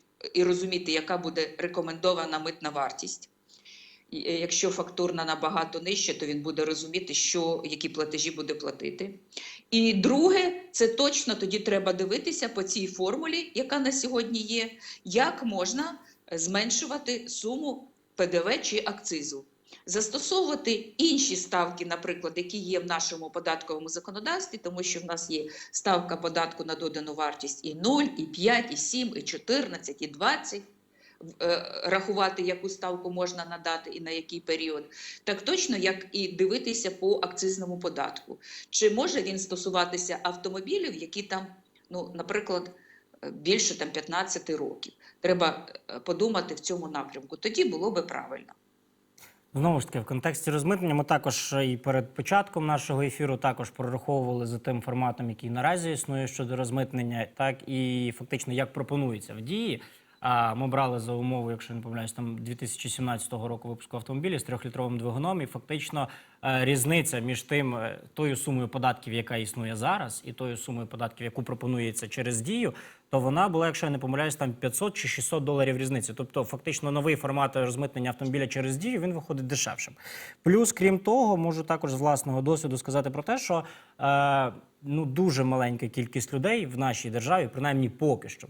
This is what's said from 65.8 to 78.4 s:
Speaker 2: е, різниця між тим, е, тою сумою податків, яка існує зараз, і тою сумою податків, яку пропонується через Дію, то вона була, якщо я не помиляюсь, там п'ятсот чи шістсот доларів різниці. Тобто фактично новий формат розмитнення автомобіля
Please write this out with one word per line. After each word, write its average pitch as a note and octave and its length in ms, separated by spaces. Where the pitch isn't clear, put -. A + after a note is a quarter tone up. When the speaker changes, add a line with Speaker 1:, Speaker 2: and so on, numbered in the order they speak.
Speaker 2:
е, C3 220
різниця C#3 540
між A#2+ 220
тим, C#3 340
е, A2+ 240
тою D3 220
сумою B2+ 320
податків, A#2+ 460
яка A#2 240
існує A2+ 380
зараз, C3+ 500
і B2 80
тою A#2+ 240
сумою A#2 300
податків, A#2 380
яку A#2+ 180
пропонується A#2+ 640
через A#2+ 340
Дію, G3 320
то C#3 100
вона D3 300
була, E3 160
якщо D#3+ 200
я D3+ 40
не C#3+ 100
помиляюсь, C#3 360
там C3 180
п'ятсот D#3+ 400
чи - 140
шістсот C#3+ 360
доларів C3+ 340
різниці. C3+ 360
Тобто B2+ 300
фактично C#3+ 480
новий D3 240
формат C#3 400
розмитнення B2+ 540
автомобіля C3+ 380